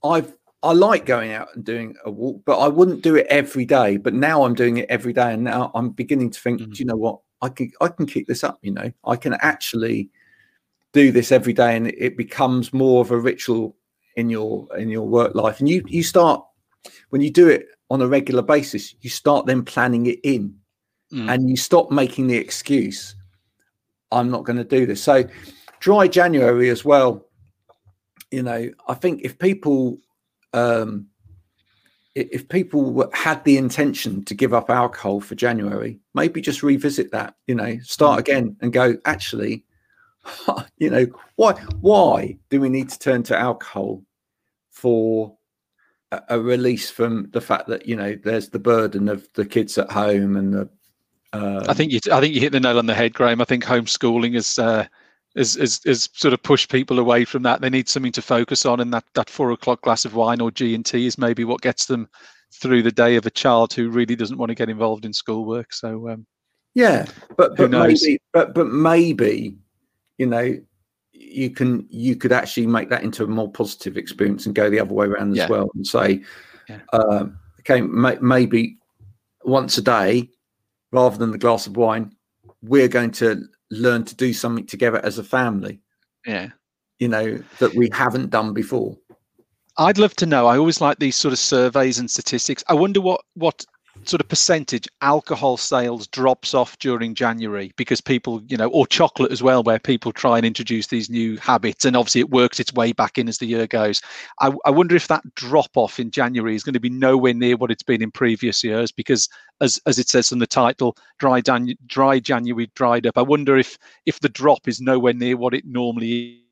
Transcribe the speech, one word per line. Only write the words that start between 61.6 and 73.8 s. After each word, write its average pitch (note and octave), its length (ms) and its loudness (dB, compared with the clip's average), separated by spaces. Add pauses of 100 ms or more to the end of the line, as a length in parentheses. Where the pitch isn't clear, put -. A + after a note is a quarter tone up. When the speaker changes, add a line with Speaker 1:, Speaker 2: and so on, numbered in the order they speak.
Speaker 2:
gets - 240 -4
them A#2+ 220 -4 (460)
through B2+ 300 2
the A2+ 80 2
day A#2+ 260 4
of G#2+ 80 0
a A2+ 60 -2
child A#2 420 2
who A#2 160 -4
really A#2 260 0
doesn't A#2 220 -6
want A#2 120 -4
to A#2 60 -6
get A2+ 140 -4
involved A2 360 -4
in G#2+ 80 -12
schoolwork. A2+ 600 -8
So, A2+ 360 -10
um, A2 160 -12 (500)
Speaker 1:
Yeah, A3 300 2 (320)
but, - 200 4
Speaker 2:
who B2+ 60 6
Speaker 1:
but B2 80 4
Speaker 2:
knows? A#2+ 320 4
Speaker 1:
maybe, - 160 0 (140)
but, D#3+ 220 2
but D#3+ 120 2
maybe, B2+ 880 2 (600)
you C3 100 -2
know, A#2+ 300 -2 (540)
you - 400 -8
can, B2+ 380 -2
you A#2 260 -2
could A#2+ 160 0
actually B2 360 0
make A2+ 220 0
that B2 140 -2
into A2+ 200 -4
a G#2+ 40 -4
more A2 240 -4
positive - 460 -8